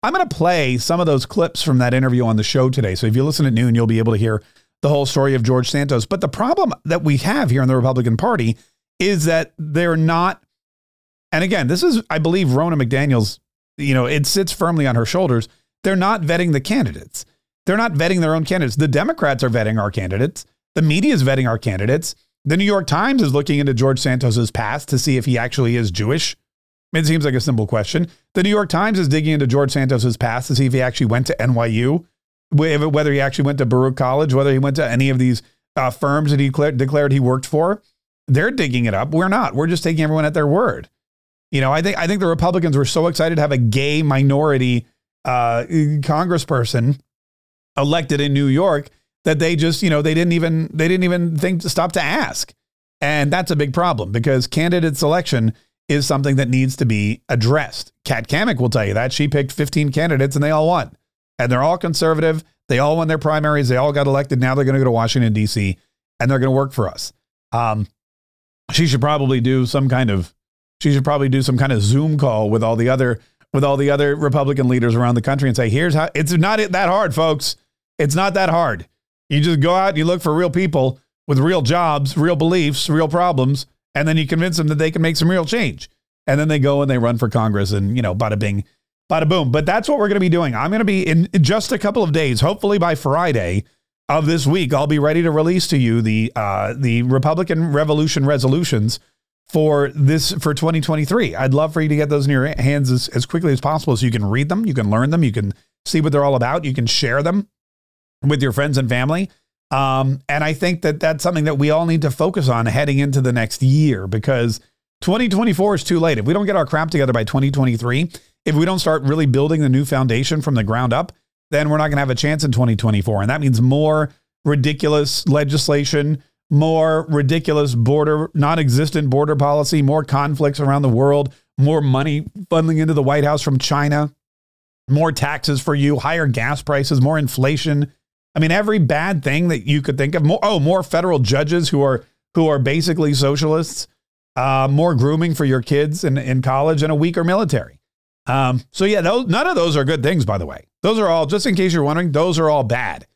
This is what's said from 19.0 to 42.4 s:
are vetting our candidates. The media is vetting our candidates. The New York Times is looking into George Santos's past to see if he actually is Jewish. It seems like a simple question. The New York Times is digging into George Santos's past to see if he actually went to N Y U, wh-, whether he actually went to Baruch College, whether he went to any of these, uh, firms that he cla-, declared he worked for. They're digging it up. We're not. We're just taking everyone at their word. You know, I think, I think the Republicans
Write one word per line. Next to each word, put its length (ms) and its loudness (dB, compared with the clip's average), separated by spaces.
are 80 0
vetting 300 0
our 100 -2
candidates. 560 -4
The 80 0
media 300 2
is 120 2
vetting 240 0
our 100 -2
candidates. 560 -4
The 120 0
New 80 0
York 220 0
Times 340 0
is 140 0
looking 240 0
into 160 0
George 240 2
Santos's 520 0
past 380 -6
to 100 0
see 180 0
if 100 -2
he 100 0
actually 400 -2
is 140 -2
Jewish. 460 -4
It 100 0
seems 200 0
like 100 0
a 60 0
simple 260 0
question. 420 -2
The 80 0
New 60 2
York 220 0
Times 280 0
is 100 0
digging 260 2
into 120 0
George 260 2
Santos's 440 0
past 320 -4
to 80 0
see 100 2
if 60 0
he 80 0
actually 260 0
went 200 0
to 160 -2
N 100 2
Y 140 2
U, 400 0
wh-, 400 2
whether 220 0
he 80 0
actually 240 -2
went 140 -2
to 80 0
Baruch 300 0
College, 360 0
whether 180 2
he 80 2
went 180 0
to 140 -2
any 200 2
of 80 0
these, 240 2
uh, 140 0
firms 400 0
that 100 2
he 100 2
cla-, 220 0
declared 400 0
he 80 2
worked 240 0
for. 380 -2
They're 240 2
digging 360 0
it 80 0
up. 160 -2
We're 180 0
not. 260 0
We're 120 0
just 160 -2
taking 200 0
everyone 220 0
at 80 0
their 140 0
word. 420 0
You 100 0
know, 120 2
I 100 0
think, 160 -2
I 80 -2
think 140 0
the 60 0
Republicans 500 0